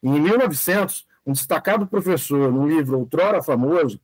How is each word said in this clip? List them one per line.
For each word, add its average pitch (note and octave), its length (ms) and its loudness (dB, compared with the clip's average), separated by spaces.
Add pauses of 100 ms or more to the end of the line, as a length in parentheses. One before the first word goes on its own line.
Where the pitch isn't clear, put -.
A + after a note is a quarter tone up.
Em C#3 160 2
mil F3+ 160 4
e - 20 2
novecentos, F#3+ 680 -2 (180)
um C#3 60 -4
destacado F#3+ 560 -2
professor, D3+ 640 0
num C#3 160 2
livro C#3+ 320 0
outrora E3+ 420 0
famoso C3+ 640 0